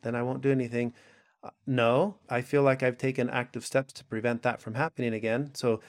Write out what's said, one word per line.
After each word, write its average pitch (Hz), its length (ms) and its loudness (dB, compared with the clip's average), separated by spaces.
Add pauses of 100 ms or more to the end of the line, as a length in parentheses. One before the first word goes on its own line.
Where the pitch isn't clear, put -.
then 117 140 -4
I 120 80 -2
won't 131 180 -4
do 135 100 2
anything." 120 440 0 (480)
Uh, - 80 -16 (160)
no, 131 500 2 (120)
I 123 120 -2
feel 143 220 2
like 135 200 4
I've 127 140 2
taken 131 320 0
active 120 380 -4
steps 135 280 -2
to - 100 -18
prevent 117 380 -2
that 120 200 0
from 110 120 -8
happening 127 380 -2
again. 117 420 -2
So 113 340 0